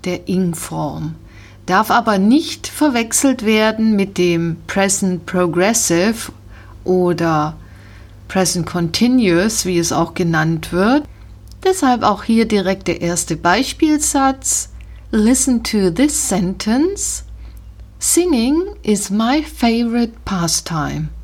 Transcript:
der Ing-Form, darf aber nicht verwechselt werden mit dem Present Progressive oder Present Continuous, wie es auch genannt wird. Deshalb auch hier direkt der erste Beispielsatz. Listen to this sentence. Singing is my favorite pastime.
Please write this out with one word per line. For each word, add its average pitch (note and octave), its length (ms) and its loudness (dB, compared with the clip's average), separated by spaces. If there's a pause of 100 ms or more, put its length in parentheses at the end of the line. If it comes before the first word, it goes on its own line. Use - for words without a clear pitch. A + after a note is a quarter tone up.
der F3+ 240 -6
Ing-Form, D#3+ 840 -4 (500)
darf G3 260 0
aber A3+ 260 2
nicht A#3+ 500 2
verwechselt B3 760 0
werden A3 520 2
mit G3 220 0
dem E3+ 400 0 (100)
Present F#3+ 580 0
Progressive F3+ 1040 0 (520)
oder E3+ 720 0 (720)
Present F3+ 380 0
Continuous, G#3 1000 2
wie F3+ 120 0
es E3 140 0
auch E3 220 -2
genannt E3 580 0
wird. A3 320 2 (600)
Deshalb C4 400 2
auch G3+ 200 2
hier A3+ 240 2
direkt G3 400 0
der F3 140 -2
erste E3+ 340 -2
Beispielsatz. C4+ 1300 0 (420)
Listen A#3 520 2
to G3 260 2
this C4 400 0
sentence. A#3 960 -2 (760)
Singing D#4 640 2 (220)
is G#3 260 0
my A#3 340 2
favorite A#3 680 0 (120)
pastime. D#3 840 -4 (140)